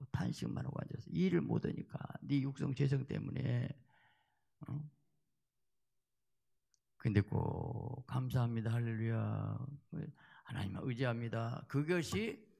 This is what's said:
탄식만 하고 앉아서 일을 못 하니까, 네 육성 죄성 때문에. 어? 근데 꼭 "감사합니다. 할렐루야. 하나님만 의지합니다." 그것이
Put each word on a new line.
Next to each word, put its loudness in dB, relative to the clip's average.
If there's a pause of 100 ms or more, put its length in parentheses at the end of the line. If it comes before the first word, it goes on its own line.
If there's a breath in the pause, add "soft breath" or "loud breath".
(120)
탄식만 0
하고 -4
앉아서 -6
일을 4
못 2
하니까, -4 (220)
네 2
육성 0
죄성 4
때문에. 0 (1000 soft breath)
어? -6 (2000)
근데 6
꼭 -2
"감사합니다. 0
할렐루야. 0 (880 loud breath)
하나님만 -4
의지합니다." 0
그것이 0 (140)